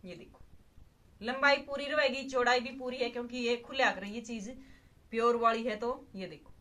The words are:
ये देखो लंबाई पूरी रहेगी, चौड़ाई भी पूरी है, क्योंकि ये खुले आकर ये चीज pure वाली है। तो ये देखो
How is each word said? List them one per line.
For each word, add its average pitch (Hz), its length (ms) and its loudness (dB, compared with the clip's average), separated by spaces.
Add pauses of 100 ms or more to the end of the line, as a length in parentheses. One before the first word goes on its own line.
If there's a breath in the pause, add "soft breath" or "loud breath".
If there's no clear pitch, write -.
ये 180 100 -14
देखो - 260 -20 (800)
लंबाई 269 380 4
पूरी 277 260 -6
रहेगी, 269 380 2
चौड़ाई 254 360 4
भी 247 120 -8
पूरी 254 260 -8
है, 240 120 0
क्योंकि 240 300 -8
ये 240 180 0
खुले 262 260 0
आकर 190 220 2
ये 208 160 -8
चीज 220 280 -10 (640 loud breath)
pure 233 260 4
वाली 226 260 4
है। 226 140 -2
तो 240 380 -4
ये 185 120 -8
देखो 156 340 -18